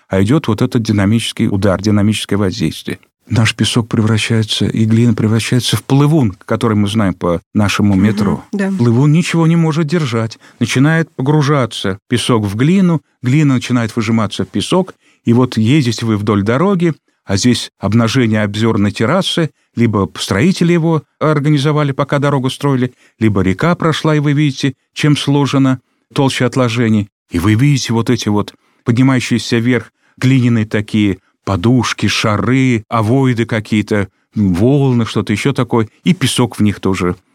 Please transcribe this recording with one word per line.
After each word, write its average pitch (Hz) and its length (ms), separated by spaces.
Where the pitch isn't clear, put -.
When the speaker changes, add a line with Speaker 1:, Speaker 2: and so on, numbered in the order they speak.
Speaker 1:
а 95 120
идёт 127 280
вот 110 140
этот 123 200
динамический 107 640
удар, 98 340
динамическое 104 560
воздействие. 98 640
Наш 107 260
песок 117 320
превращается, 110 800
и 110 180
глина 117 300
превращается 113 600
в - 80
плывун, 139 500
который 113 320
мы 101 120
знаем 101 260
по 87 260
нашему 101 400
Speaker 2:
Мгм, 95 80
Speaker 1:
метро. - 480
Speaker 2:
да. 196 260
Speaker 1:
Плывун 123 360
ничего 165 340
не 165 80
может 160 320
держать. 117 540
Начинает 156 540
погружаться 135 840
песок 113 380
в 98 100
глину, 170 440
глина 139 320
начинает 120 400
выжиматься 110 500
в - 40
песок, 175 460
и 117 80
вот 123 240
ездите 117 480
вы 110 120
вдоль 104 260
дороги, 165 520
а 98 120
здесь 117 420
обнажение 110 640
обзорной 107 480
террасы, 156 600
либо 107 420
строители 170 540
его 160 320
организовали, 147 720
пока 143 260
дорогу 135 320
строили, 127 420
либо 101 220
река 135 340
прошла, 156 400
и - 20
вы 147 140
видите, 139 420
чем 147 240
сложена 135 600
толща 131 340
отложений. 113 600
И 85 80
вы 107 160
видите 131 380
вот 117 180
эти 117 180
вот 104 260
поднимающиеся 123 760
вверх 117 340
глиняные 120 480
такие 104 520
подушки, 107 640
шары, 113 800
овоиды 117 580
какие-то, 107 640
волны, 117 720
что-то 107 260
ещё 139 200
такое, 120 360
и 180 100
песок 127 460
в - 20
них 104 200
тоже 92 340